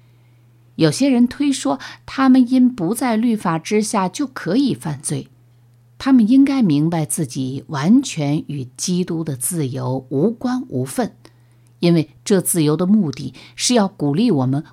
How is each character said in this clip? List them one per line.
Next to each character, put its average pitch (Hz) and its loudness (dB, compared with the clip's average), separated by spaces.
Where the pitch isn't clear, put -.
有 160 2
些 262 0
人 240 4
推 285 -2
说， 269 -4
他 269 0
们 254 6
因 254 4
不 185 -4
在 240 -2
律 226 0
法 175 -2
之 208 -2
下 196 -2
就 277 -6
可 - -4
以 269 2
犯 143 -8
罪。 - -8
他 - -2
们 233 6
应 269 6
该 269 2
明 156 2
白 165 -2
自 156 -4
己 131 -8
完 165 4
全 151 -4
与 131 -10
基 180 -2
督 165 -6
的 156 -6
自 156 -4
由 127 -6
无 156 0
关 254 -6
无 127 -4
分， 226 -6
因 170 4
为 156 2
这 190 2
自 160 -2
由 147 2
的 180 -2
目 190 2
的 - -12
是 - -2
要 208 4
鼓 143 -2
励 220 2
我 135 2
们 139 -2